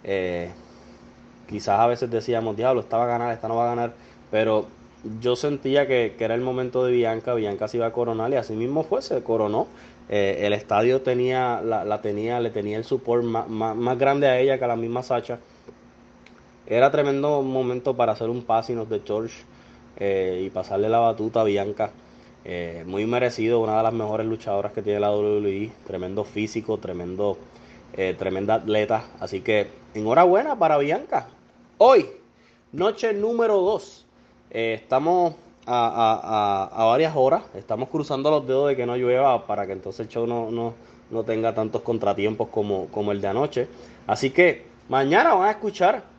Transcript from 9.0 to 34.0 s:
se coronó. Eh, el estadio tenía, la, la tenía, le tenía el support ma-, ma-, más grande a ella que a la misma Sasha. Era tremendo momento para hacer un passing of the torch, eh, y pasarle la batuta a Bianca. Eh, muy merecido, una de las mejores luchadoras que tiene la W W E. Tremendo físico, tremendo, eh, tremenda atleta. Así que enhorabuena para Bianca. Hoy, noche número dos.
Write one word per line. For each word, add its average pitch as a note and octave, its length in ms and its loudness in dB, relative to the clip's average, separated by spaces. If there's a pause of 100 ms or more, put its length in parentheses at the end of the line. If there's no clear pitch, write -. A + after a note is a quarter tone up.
se C3 200 -4
coronó. A2+ 460 0 (420)
Eh, G2+ 380 0
el G#2 60 2
estadio A2+ 480 2
tenía, B2+ 600 0
la, G#2+ 220 -2
la G#2 180 -2
tenía, A2 380 -4
le A#2 100 0
tenía G#2+ 280 -4
el A2+ 80 -6
support A#2+ 380 0
ma-, A#2 220 -2
ma-, A2 280 -4
más A#2+ 240 -2
grande C#3 300 4
a B2+ 120 4
ella C3+ 180 2
que C3 60 -4
a B2 40 0
la A#2 100 0
misma A#2 260 -4
Sasha. A#2+ 360 -4 (1300)
Era B2 260 4
tremendo C#3+ 500 0
momento C3 520 -2
para A#2 200 2
hacer A2 160 -4
un B2 120 -4
passing A#2 380 0
of A2 100 -8
the G#2+ 100 -2
torch, A2 320 -4 (680)
eh, F#2+ 480 -2
y F#2+ 40 -8
pasarle G2 400 -2
la A#2 100 4
batuta A2+ 420 0
a - 20 4
Bianca. G2+ 480 -2 (540)
Eh, E2+ 420 -8
muy G2+ 180 -2
merecido, A#2+ 540 0
una A2 180 0
de A2+ 60 2
las A2+ 100 2
mejores A2 320 -4
luchadoras G#2 460 -4
que A2 100 -8
tiene G#2 200 0
la G#2 60 2
W G#2 280 2
W G2+ 300 0
E. A2+ 60 -12 (140)
Tremendo F#2+ 380 -6
físico, G#2+ 540 -4
tremendo, F#2 600 -4 (560)
eh, F#2 240 -2
tremenda F#2+ 380 0
atleta. G#2+ 500 0 (140)
Así G2 220 -8
que G#2+ 280 2 (240)
enhorabuena F3+ 640 4
para D3+ 200 4
Bianca. D3+ 500 -2 (500)
Hoy, A#3 300 8 (640)
noche G#3+ 420 0
número A3 440 2
dos. - 480 -2 (440)